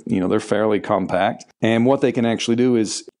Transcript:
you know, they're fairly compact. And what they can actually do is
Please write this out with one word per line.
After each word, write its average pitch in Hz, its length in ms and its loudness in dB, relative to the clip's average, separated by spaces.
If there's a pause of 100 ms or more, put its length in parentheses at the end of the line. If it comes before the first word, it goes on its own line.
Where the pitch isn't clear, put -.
you 101 140 -2
know, 92 80 0
they're 104 140 0
fairly 104 400 0
compact. 95 640 -2 (160)
And 113 240 2
what 135 160 2
they 131 100 2
can 117 140 0
actually 117 320 0
do 123 180 2
is 110 320 -2 (140)